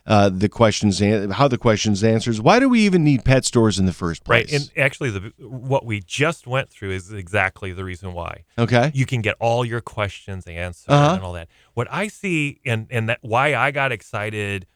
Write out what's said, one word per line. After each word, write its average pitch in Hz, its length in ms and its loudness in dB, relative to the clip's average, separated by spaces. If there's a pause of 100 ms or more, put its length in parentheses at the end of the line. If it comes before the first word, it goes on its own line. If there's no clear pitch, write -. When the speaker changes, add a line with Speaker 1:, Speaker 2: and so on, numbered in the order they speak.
Speaker 1:
uh, 101 220 6
the 95 200 0
questions 104 520 2
an-, 101 300 2
how 113 160 2
the 123 120 2
questions 107 440 2
answers. 110 380 2
Why 175 180 6
do 269 100 4
we 240 120 4
even 185 240 4
need 143 200 4
pet 131 200 4
stores 110 340 2
in 95 80 2
the 90 60 2
first 82 340 -6
Speaker 2:
Right, 117 220 2
Speaker 1:
place? 147 220 -2
Speaker 2:
and - 120 -10
actually, 135 280 -2
the, 98 280 -8
what 127 460 -4
we 107 160 -6
just 143 460 -4
went 127 240 -4
through 98 220 -10
is 95 200 -8
exactly 95 600 -4
the 92 120 -8
reason 90 280 -10
why. 85 320 -10 (140)
Speaker 1:
Okay. 120 360 2
Speaker 2:
You 131 120 0
can 120 160 -4
get 104 160 -2
all 117 260 0
your 117 160 -6
questions 98 680 -8
answered 87 460 -8
Speaker 1:
Uh-huh. 147 220 4
Speaker 2:
and - 80 -6
all 90 120 -10
that. 85 140 -14 (260)
What 120 160 -4
I 185 180 -6
see, 160 560 -6
and, 113 260 -4
and 113 180 -4
that, 117 140 -4
why 127 320 0
I 127 160 0
got 139 220 -2
excited 104 840 -6